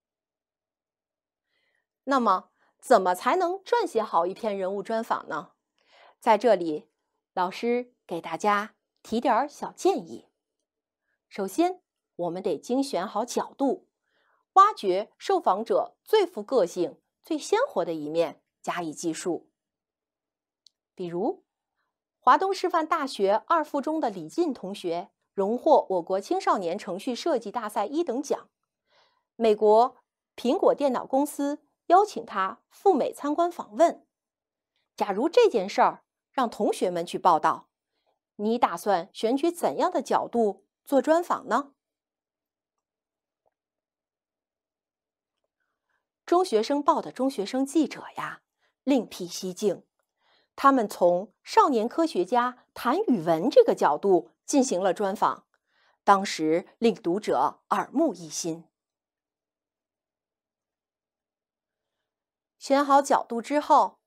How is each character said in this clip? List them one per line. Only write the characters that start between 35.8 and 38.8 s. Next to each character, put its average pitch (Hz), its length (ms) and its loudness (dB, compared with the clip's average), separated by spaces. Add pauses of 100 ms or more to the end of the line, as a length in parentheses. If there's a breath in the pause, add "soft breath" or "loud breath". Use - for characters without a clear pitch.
儿 175 240 0 (260)
让 247 180 -2
同 233 220 -2
学 226 180 -2
们 175 160 -4
去 170 140 -8
报 175 180 4
道， 151 320 -2 (680)
你 220 200 -2
打 190 200 0
算 190 340 -2